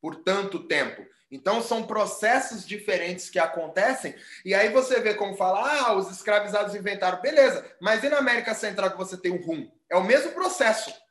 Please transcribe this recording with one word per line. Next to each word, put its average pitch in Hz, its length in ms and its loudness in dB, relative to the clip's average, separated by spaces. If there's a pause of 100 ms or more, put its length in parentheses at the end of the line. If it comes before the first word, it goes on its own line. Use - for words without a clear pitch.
por 160 160 -10
tanto 190 500 -2
tempo. 131 400 -2 (240)
Então, 190 320 0
são 226 240 -2
processos 214 800 -2
diferentes 180 640 -6
que - 80 -2
acontecem, 165 760 -2 (300)
e 185 80 -2
aí 208 160 4
você 254 320 2
vê 214 140 0
como 196 220 -4
fala, 190 240 2
"Ah, 262 340 2
os 190 160 -2
escravizados 208 640 0
inventaram." 190 480 -2
Beleza, 262 420 6 (160)
mas 214 240 2
e 277 40 2
na 294 100 2
América 233 360 0
Central 196 360 -2
que 185 80 -12
você 185 180 -8
tem 180 160 -2
o 175 120 -4
rum? 160 260 -6 (180)
É 170 80 2
o 185 80 4
mesmo 302 280 4
processo 262 600 0 (180)